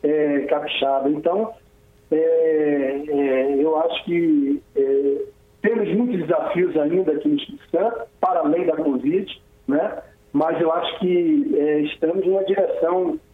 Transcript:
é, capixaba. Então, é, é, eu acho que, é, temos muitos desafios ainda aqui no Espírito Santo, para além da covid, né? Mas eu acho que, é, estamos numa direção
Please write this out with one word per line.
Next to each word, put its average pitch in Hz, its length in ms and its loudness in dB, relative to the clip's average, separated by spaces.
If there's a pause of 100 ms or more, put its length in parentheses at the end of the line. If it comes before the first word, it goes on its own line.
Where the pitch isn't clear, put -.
é, 151 380 0
capixaba. 139 680 -2
Então, 170 440 -2 (580)
é, 156 60 2 (920)
é, 139 500 0
eu 156 200 2
acho 165 260 -2
que, 151 560 2 (160)
é, 139 460 2 (400)
temos 214 340 0
muitos 233 240 0
desafios 160 560 0
ainda 156 360 0
aqui 151 160 -2
no 147 80 2
Espírito - 340 -8
Santo, 208 320 -2 (180)
para 180 200 2
além 165 260 0
da 160 100 0
covid, 151 680 -2 (240)
né? 156 320 -2 (340)
Mas 160 280 0
eu 160 120 2
acho 170 260 -4
que, 165 580 2
é, 151 240 2
estamos 165 440 -2
numa 190 200 2
direção 180 760 0 (160)